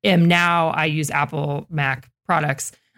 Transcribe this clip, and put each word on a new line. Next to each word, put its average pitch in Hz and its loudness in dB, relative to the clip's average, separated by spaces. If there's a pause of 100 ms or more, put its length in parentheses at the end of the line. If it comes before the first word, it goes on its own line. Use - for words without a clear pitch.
am 175 4
now, 170 2
I 156 -2
use 151 -2
Apple 147 -4
Mac 139 -4 (180)
products. 151 -2 (260)